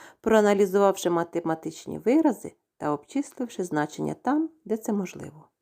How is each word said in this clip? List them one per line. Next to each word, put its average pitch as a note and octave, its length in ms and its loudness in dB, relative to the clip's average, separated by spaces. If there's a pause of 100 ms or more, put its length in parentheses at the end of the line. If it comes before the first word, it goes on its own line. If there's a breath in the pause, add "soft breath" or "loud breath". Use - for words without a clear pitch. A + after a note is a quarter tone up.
(200 loud breath)
проаналізувавши G3+ 880 4
математичні E3 880 -4
вирази C4 560 0 (220)
та D3 160 -4
обчисливши A3+ 720 -8
значення D3+ 580 -4
там, D4+ 280 0 (140)
де G#3+ 120 -4
це A3 160 -6
можливо. D#3 560 -8 (140)